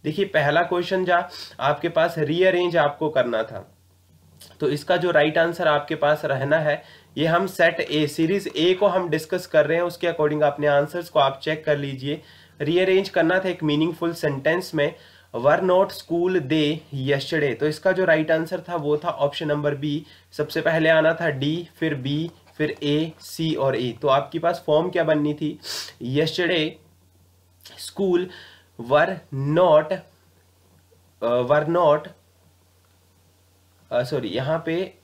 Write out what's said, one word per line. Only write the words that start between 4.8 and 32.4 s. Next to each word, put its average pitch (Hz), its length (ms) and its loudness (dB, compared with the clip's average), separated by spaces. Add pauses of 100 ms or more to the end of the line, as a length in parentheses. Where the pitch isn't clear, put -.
जो 175 140 0
राइट 156 280 4
आंसर 165 300 0
आपके 147 260 0
पास 147 300 0
रहना 139 340 0
है, 151 240 -2 (360)
ये 151 80 0
हम 175 200 2
सेट 170 340 0
ए, 151 260 0
सीरीज 170 500 -2
ए 170 180 2
को 190 120 0
हम 180 220 0
डिस्कस 160 380 -4
कर 151 200 4
रहे 160 100 0
हैं, 175 80 0
उसके 175 220 -4
according 151 360 0
अपने 147 240 0
आंसर्स 147 420 0
को - 100 0
आप 139 240 2
चेक 156 220 -4
कर 147 140 0
लीजिए। 139 440 -6 (380)
रीअरेंज 190 480 2
करना 175 300 2
था 190 100 -2
एक 175 140 -6
मीनिंगफुल 160 500 0
सेंटेंस 160 640 -2
में, 151 200 0 (420)
"Were 147 240 4
not 185 280 4
school 175 420 -2 (100)
they 151 360 0 (180)
yesterday?" 139 680 -2
तो 147 60 0
इसका 156 260 0
जो 185 120 2
राइट 156 260 2
आंसर 165 300 -2
था 175 160 -8
वो 147 200 0
था 175 120 -4
ऑप्शन 170 400 -2
नंबर 147 260 0
बी। 147 320 -6 (260)
सबसे 151 280 -4
पहले 160 280 2
आना 160 260 4
था 165 160 -2
डी, 147 460 -4
फिर 156 180 -2
बी, 143 360 -6 (280)
फिर 151 240 -2
ए, 151 380 -2
सी 160 340 -4
और 135 220 0
ई। 117 260 -4
तो 147 60 0
आपके 165 300 0
पास 170 280 -2
फॉर्म 160 240 2
क्या 170 140 0
बननी 151 300 0
थी? 147 260 -6 (420)
"Yesterday 156 680 0 (1160)
school 185 380 0 (640)
were 165 240 4 (440)
not, 160 340 4 (1300)
अ, 120 200 2
were 151 340 2
not," 156 320 4 (1800)